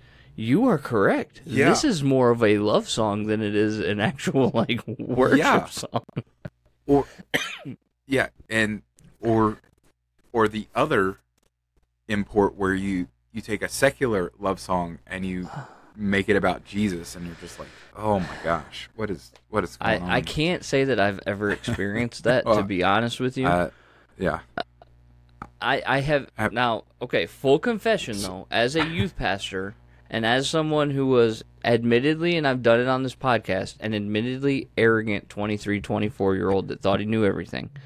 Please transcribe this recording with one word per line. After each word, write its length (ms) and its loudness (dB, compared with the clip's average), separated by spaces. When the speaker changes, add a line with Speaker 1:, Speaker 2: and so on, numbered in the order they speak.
Speaker 1:
you 320 2
are 100 4
correct. 680 0
Speaker 2:
Yeah. 240 4
Speaker 1:
This 140 4
is 200 0
more 260 4
of 140 4
a 160 6
love 300 2
song 360 0
than 160 0
it 140 -2
is 240 2
an 200 -2
actual, 520 0
<laughs> 20 -8
like, 340 -2
worship 520 2
Speaker 2:
Yeah. 260 2
Speaker 1:
song." 380 -8
Speaker 2:
Or, 200 4
<coughs> 760 -10
yeah, 200 0
and, 340 -2
or, 360 2
or 160 4
the 280 -6
other 420 2
import 460 0
where 200 -2
you, 320 -2
you 100 -10
take 220 -8
a 60 -6
secular 680 0
love 220 -4
song 480 -4
and 180 -6
you 240 -6
Speaker 1:
<sighs> 220 -20
Speaker 2:
make 320 0
it 80 4
about 300 0
Jesus, 500 -4
and 100 -12
you're 140 -12
just 180 -18
like, 120 -16
"Oh 240 0
my 240 -6
gosh, 520 -4
what 140 -6
is, 220 -10
what 140 0
is 160 -10
Speaker 1:
I, 180 0
Speaker 2:
going 140 -6
Speaker 1:
I 60 2
Speaker 2:
on?" 60 0
Speaker 1:
can't 420 -2
say 180 0
that 160 0
I've 260 0
ever 260 -2
experienced 720 -4
Speaker 2:
<laughs> 20 -10
Speaker 1:
that, 200 2
Speaker 2:
Well, 120 0
Speaker 1:
to 60 0
be 200 -2
honest 360 0
with 180 -4
you. 100 -2
Speaker 2:
uh, 220 0
yeah. 200 -2
Speaker 1:
I, 240 0
I 140 2
have, 360 -2
Speaker 2:
Have 160 -2
Speaker 1:
now, 320 0
okay, 240 -2
full 340 2
confession, 560 -2
Speaker 2:
S- 120 -4
Speaker 1:
though, 240 -12
as 240 2
a 100 2
youth 300 -2
pastor, 600 -4
and 160 -2
as 240 2
someone 420 0
who 160 0
was 360 4
admittedly, 720 2
and 120 0
I've 140 0
done 200 6
it 80 0
on 140 0
this 120 -6
podcast, 640 -2
an 140 -4
admittedly 840 -2
arrogant 520 2
twenty-three, 500 -4
twenty-four-year-old 880 0
that 140 -10
thought 180 2
he 60 -4
knew 180 0
everything, 460 -2